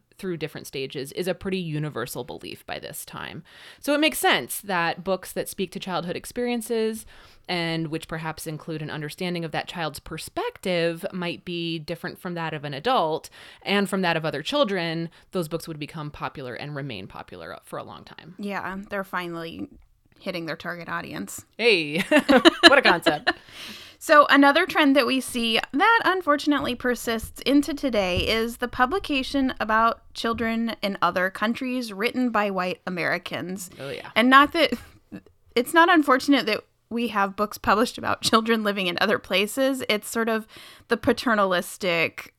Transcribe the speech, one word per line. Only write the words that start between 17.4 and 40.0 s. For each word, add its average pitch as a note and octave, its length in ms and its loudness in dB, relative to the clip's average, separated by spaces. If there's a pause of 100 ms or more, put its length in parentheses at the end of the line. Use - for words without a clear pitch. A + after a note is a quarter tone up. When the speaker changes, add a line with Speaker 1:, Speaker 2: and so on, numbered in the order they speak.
Speaker 1:
for - 140 -14
a A#2+ 60 -10
long G#2 200 -16
time. - 360 -20
Speaker 2:
Yeah, F#3+ 380 -8 (120)
they're G3 140 -6
finally E3+ 640 -10 (500)
hitting F3 280 -8
their D3+ 80 -6
target E3+ 340 -10
audience. E3+ 560 -10 (100)
Speaker 1:
Hey, F3 440 2
<laughs> F#3+ 100 -4 (580)
what C#4+ 120 8
a - 20 6
concept. - 560 2
<laughs> - 60 -20 (540)
Speaker 2:
So D4 320 8
another C#4 380 8
trend D4 300 4
that B3 100 6
we C4 120 0
see A#3 400 0 (140)
that G#4+ 320 4
unfortunately C#4+ 720 2
persists A#3 640 -4
into C#4+ 320 4
today G3+ 540 0
is A3+ 300 0
the B3 100 -4
publication C4+ 920 0
about A3 540 0
children A3+ 680 -2
in G3 180 -2
other F3+ 300 0
countries A#3+ 600 -4
written A#3 380 -2
by G#3 220 0
white F#3 340 -4
Americans. F3 920 -4
Speaker 1:
Oh, C3+ 100 -10
yeah. - 260 -12
Speaker 2:
And A#3 140 4
not C#4 240 8
that, D#4+ 200 2 (800)
it's B3 180 0
not E4+ 180 8
unfortunate C#4 540 4
that G#3 200 -2 (260)
we A#3 160 0
have G3 280 0
books G#3 220 -2
published G#3+ 400 2
about G2 240 -4
children A3+ 420 2
living G3+ 220 0
in F3 160 -2
other G3 160 2
places. B3+ 720 0
It's G#3 200 -2